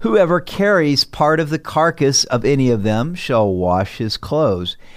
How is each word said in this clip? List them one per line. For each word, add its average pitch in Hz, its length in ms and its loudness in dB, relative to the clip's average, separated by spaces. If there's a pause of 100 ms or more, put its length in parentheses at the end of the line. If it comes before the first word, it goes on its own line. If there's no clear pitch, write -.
Whoever 180 380 2
carries 180 640 0
part 156 360 0
of 151 100 -4
the 156 80 -2
carcass 156 680 0
of 113 200 -2
any 135 240 2
of 107 140 0
them 113 320 0
shall 110 360 0
wash 90 460 0
his 110 200 -6
clothes 104 600 -2 (200)